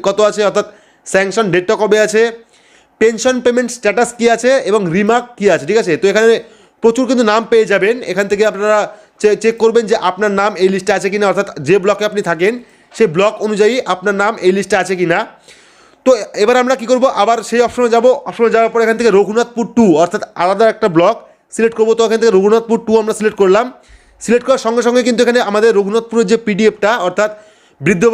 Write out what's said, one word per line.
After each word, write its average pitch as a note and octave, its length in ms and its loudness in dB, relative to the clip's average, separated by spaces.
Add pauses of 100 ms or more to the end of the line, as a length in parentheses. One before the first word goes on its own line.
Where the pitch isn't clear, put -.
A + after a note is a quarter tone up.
কত G3 120 -2 (100)
আছে, G3+ 200 -4
অর্থাৎ G#3 180 -2 (460)
স্যাংশন G3 400 0
ডেটটা F3+ 280 2
কবে G#3 260 2
আছে, G#3 160 0 (800)
পেনশন A#3 440 0
পেমেন্ট A#3+ 320 0
স্ট্যাটাস G#3+ 420 0
কী A3+ 160 0
আছে A#3 160 0 (180)
এবং G#3+ 120 0 (160)
রিমার্ক A3+ 280 0 (140)
কী G3 160 0
আছে, C#3+ 160 -4
ঠিক G#3+ 120 2
আছে। F3+ 180 -2
তো - 100 -8
এখানে G#3+ 160 2 (560)
প্রচুর A#3 280 2
কিন্তু B3 220 2
নাম A3+ 180 0
পেয়ে A3 220 4
যাবেন, G3+ 220 0 (160)
এখান F#3+ 200 -2
থেকে G3+ 200 0
আপনারা G#3 280 0 (420)
চে-, G#3 220 2
চেক A3+ 200 0
করবেন A3+ 280 2
যে A3+ 60 2 (140)
আপনার G3+ 300 -2
নাম G#3 100 0 (120)
এই F#3+ 120 2
লিস্টে G3 240 -2
আছে F#3 140 -4
কিনা, G#3 180 -2
অর্থাৎ G3 160 -2 (220)
যে F#3 160 4
ব্লকে G3+ 260 0
আপনি G3+ 200 -6
থাকেন F3 240 -2 (420)
সেই A3+ 200 2
ব্লক G3+ 180 0 (120)
অনুযায়ী G#3+ 280 0 (200)
আপনার G3 280 -4
নাম G#3+ 100 0 (140)
এই F#3 100 4
লিস্টে G3 260 -2
আছে F3+ 180 -4
কিনা। E3+ 180 0 (880)
তো C4 40 4 (320)
এবার A#3+ 200 2
আমরা B3+ 180 0
কী A#3 100 -10
করব, B3 140 2 (180)
আবার A3+ 160 2 (100)
সেই A#3 180 0
অপশনে A#3+ 280 -2
যাব, A#3 120 4 (220)
অপশনে A3+ 260 0
যাওয়ার A3+ 180 2
পর A3+ 120 0
এখান A3 160 0
থেকে A#3 180 2
রঘুনাথপুর A3+ 460 -2 (120)
টু, A#3 100 4 (160)
অর্থাৎ F3 200 -2 (200)
আলাদা G3 220 0 (100)
একটা A3 220 -2
ব্লক F#3 200 2 (380)
সিলেক্ট A3 240 -2
করব। A3 200 2
তো A3+ 80 2
এখান A3 140 0
থেকে A3+ 160 2
রঘুনাথপুর A3 500 2
টু G#3+ 60 0 (100)
আমরা G#3+ 160 -4
সিলেক্ট G#3+ 240 -4
করলাম। G3+ 240 2 (580)
সিলেক্ট A#3+ 240 0
করার C4 180 0
সঙ্গে A#3 200 -2
সঙ্গে B3 220 2
কিন্তু A#3 160 0
এখানে A#3+ 160 2 (100)
আমাদের G#3+ 280 2
রঘুনাথপুরের A3 520 -2
যে A3+ 60 2 (100)
পিডিএফটা, G#3 440 0 (160)
অর্থাৎ G3+ 240 -2 (500)
বৃদ্ধ E3 320 0